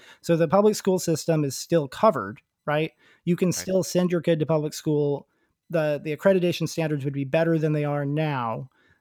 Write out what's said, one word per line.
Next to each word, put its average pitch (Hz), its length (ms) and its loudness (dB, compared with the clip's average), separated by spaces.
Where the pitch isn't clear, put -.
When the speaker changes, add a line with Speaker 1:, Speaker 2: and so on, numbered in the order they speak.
Speaker 1:
So 165 160 2
the 165 100 2
public 202 280 4
school 185 240 0
system 160 440 0
is 135 140 -4
still 156 300 0
covered, 127 520 0
right? 151 260 -2
You 170 100 2
can 185 120 0
Speaker 2:
Right. 160 80 0
Speaker 1:
still 185 280 -2
send 180 280 0
your 175 100 -2
kid 165 180 0
to 151 60 0
public 151 280 -2
school. 147 540 -2
The, 151 320 0
the 151 140 -6
accreditation 175 540 2
standards 151 340 -2
would 139 100 -4
be 139 120 -4
better 165 320 2
than 156 160 0
they 147 100 0
are 147 220 -2
now. 139 640 -4